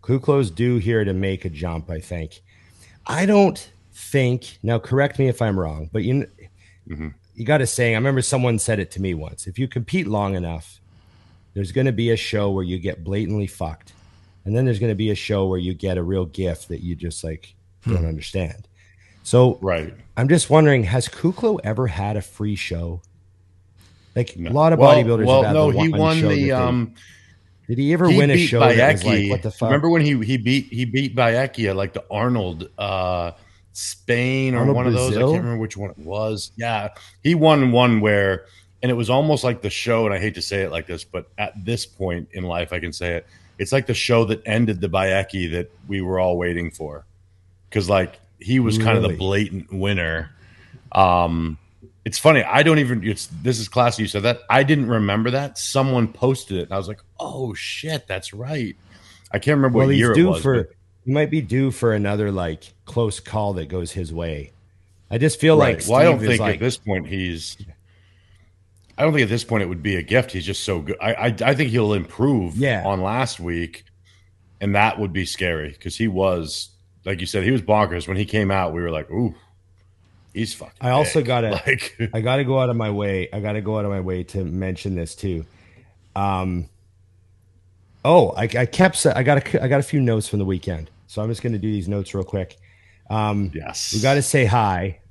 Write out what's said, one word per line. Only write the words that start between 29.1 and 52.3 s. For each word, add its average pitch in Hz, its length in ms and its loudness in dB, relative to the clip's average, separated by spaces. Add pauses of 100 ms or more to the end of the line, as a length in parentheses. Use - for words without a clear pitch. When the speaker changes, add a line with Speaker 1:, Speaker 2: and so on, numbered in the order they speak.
Speaker 1:
like, 98 60 0
"What 98 120 -2
the 110 80 -4
fuck?" - 180 -4
Speaker 2:
Remember 147 220 2
when 170 100 4
he, 147 240 2
he 127 140 0
beat, 127 340 0
he 123 140 -4
beat 127 280 -2
Bayecki 120 540 0
at, 95 80 0
like, 98 160 -4
the - 180 -10
Arnold, 104 680 -2
uh, 92 540 -4 (420)
Spain 127 800 -2
or 123 60 0
Speaker 1:
Arnold 131 160 2
Speaker 2:
one 123 100 0
of 123 80 2
those. 127 160 0
I 104 60 0
Speaker 1:
Brazil? 127 160 2
Speaker 2:
can't 175 120 0
remember 117 160 -4
which 110 160 -6
one 98 140 -8
it - 80 -20
was. 101 580 -6
Yeah. 110 320 -4 (340)
He 165 120 4
won 151 360 6
one 120 300 6
where, 101 460 2 (360)
and 123 80 -2
it 123 40 0
was 117 160 -2
almost 143 340 2
like 120 160 0
the 101 100 -4
show, 113 360 0
and 101 80 0
I 95 40 -2
hate 101 180 -4
to 87 60 -8
say 98 200 -4
it 87 80 -4
like 82 160 -8
this, 85 180 -10
but 87 320 -10
at 101 160 -6 (120)
this 113 200 -4
point 87 480 -8
in 92 120 -10
life, 85 280 -6
I 87 80 -6
can 82 140 -8
say 87 220 -6
it. 80 100 -10 (320)
It's 101 140 -4
like 135 140 0
the 120 80 -2
show 117 300 2
that 107 220 -2
ended 107 340 0
the 98 80 -2
Bayecki 95 640 -2
that 87 180 -6 (160)
we 98 140 -6
were 92 180 -2
all 90 200 2
waiting 87 320 -4
for. 73 340 -14 (680)
'Cause, 95 200 -2
like, 95 280 2 (220)
he 127 200 0
was 110 180 2
kind 113 180 2
of 92 60 2
the 90 80 2
Speaker 1:
Really? 82 80 -4
Speaker 2:
blatant 95 540 -2
winner. 87 580 -4 (600)
Um, 85 680 2 (460)
it's - 140 -6
funny. 151 240 6